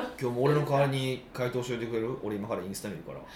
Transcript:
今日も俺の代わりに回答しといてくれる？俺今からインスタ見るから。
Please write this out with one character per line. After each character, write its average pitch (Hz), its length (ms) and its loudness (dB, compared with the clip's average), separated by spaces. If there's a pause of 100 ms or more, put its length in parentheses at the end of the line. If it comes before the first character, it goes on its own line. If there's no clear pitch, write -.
(200)
今 127 120 0
日 120 40 -2
も 123 80 2
俺 143 100 6
の 147 120 4
代 139 140 4
わ 139 60 6
り 135 60 2
に 131 420 0
回 123 180 0
答 123 100 0
し 110 60 -4
と 123 80 0
い 113 40 -2
て 117 60 -2
く 113 80 -4
れ 113 60 2
る？ 117 240 0
俺 104 140 0
今 101 100 -4
か 113 80 0
ら 92 80 -2
イ 92 40 -8
ン 98 60 -4
ス - 80 -8
タ 107 80 -4
見 92 60 -4
る 80 80 -10
か - 80 -10
ら。 69 80 -10 (160)